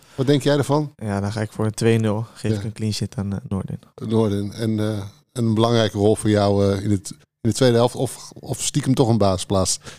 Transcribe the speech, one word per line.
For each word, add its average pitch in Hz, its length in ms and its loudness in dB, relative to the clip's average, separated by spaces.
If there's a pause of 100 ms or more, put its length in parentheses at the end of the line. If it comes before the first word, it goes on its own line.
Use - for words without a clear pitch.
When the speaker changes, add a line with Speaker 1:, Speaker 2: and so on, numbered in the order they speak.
(140)
Speaker 1:
wat 127 120 -2
denk 139 160 4
jij 143 140 4
ervan? 143 400 0
Speaker 2:
Ja, 101 240 -4
dan 104 120 -2
ga 110 80 -4
ik 107 120 -4
voor 110 120 -4
een 110 100 -2
twee 113 240 2
nul. 110 360 -2
Geef - 180 -4
Speaker 1:
Ja. 107 60 -2
Speaker 2:
ik 98 60 -8
een 107 80 -8
clean 107 200 -4
sheet - 240 -6
aan, 101 160 -4
eh, 98 60 -4 (100)
Noordin. 98 300 -6 (300)
Speaker 1:
Noordin. 101 440 0
En, 110 280 -2
eh, 107 180 -2 (340)
een 113 220 0
belangrijke 113 440 2
rol 104 180 4
voor - 140 -2
jou, 101 420 4
eh, 98 120 -2
in 107 60 -2
het, 101 200 -2 (300)
in 117 100 0
de - 20 -2
tweede 123 240 4
helft. 120 180 2
Of, - 360 -6 (100)
of - 220 -8
stiekem 135 320 0
toch 120 140 4
een 113 100 4
basisplaats. 95 600 0 (200)